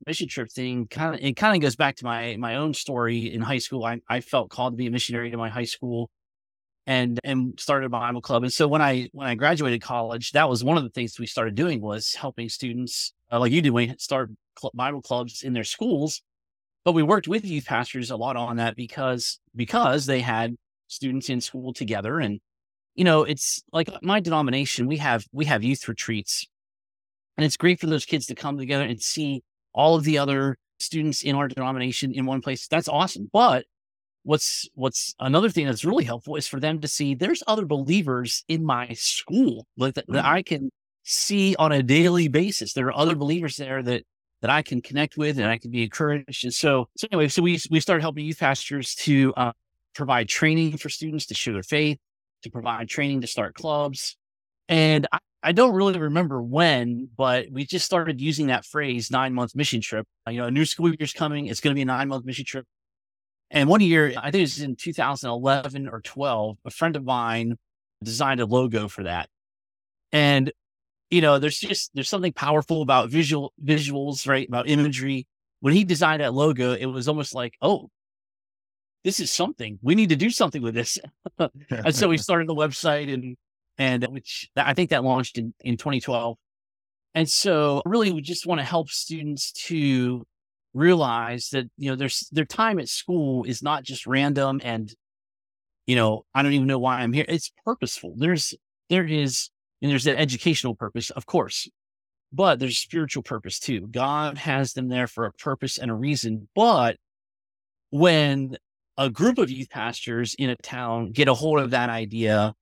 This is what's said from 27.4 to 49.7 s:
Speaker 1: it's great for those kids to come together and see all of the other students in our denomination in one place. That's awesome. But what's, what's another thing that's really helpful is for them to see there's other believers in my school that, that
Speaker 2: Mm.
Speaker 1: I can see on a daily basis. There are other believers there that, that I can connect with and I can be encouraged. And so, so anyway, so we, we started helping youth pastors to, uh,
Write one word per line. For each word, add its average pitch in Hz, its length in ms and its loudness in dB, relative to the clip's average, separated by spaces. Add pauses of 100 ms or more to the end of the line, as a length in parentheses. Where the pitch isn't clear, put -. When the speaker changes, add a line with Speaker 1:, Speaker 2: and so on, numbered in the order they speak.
Speaker 1:
it's 147 120 0
great 175 220 2
for 170 80 -6
those 156 180 0
kids 147 220 -2
to 127 80 -10
come 143 240 -6
together 139 240 -2
and 117 180 -4
see 139 440 -4 (280)
all 156 220 6
of 156 80 2
the 151 160 2
other 139 380 0 (240)
students 156 420 -2
in 139 140 0
our 143 100 0
denomination 127 640 -4
in 131 140 -2
one 131 140 -2
place. 131 260 -6
That's 160 220 0
awesome. 151 440 -2
But 208 320 4 (600)
what's, - 500 0
what's - 460 -4
another 151 280 4
thing 160 180 0
that's 127 180 -2
really 196 180 2
helpful 120 320 -6
is 151 140 -6
for 139 100 -8
them 156 220 -2
to 151 80 -4
see 139 260 -2
there's 196 320 -2
other 214 180 0
believers 139 840 0
in 160 160 -2
my 123 300 0
school 147 800 0
that, 127 180 0
that - 140 -8
Speaker 2:
Mm. 127 160 0
Speaker 1:
I 165 180 4
can 135 280 -4 (340)
see 196 560 2
on 156 100 6
a 143 100 4
daily 165 460 6
basis. 151 460 0
There 131 160 0
are 135 80 -4
other 160 180 4
believers 151 420 -2
there 135 280 -6
that, 123 180 -2 (400)
that 113 80 0
I 151 120 4
can 123 200 -4
connect 143 340 -2
with 147 220 0
and 104 80 2
I 113 120 0
can 117 120 -12
be 120 140 0
encouraged. 143 600 -4
And 123 80 -4
so, 135 440 2
so 220 160 -6
anyway, 156 160 4
so 180 120 0
we, 170 200 4 (100)
we 160 80 4
started 160 240 2
helping 151 240 -4
youth 160 140 -6
pastors 135 560 0
to, 135 400 4
uh, 123 160 0 (420)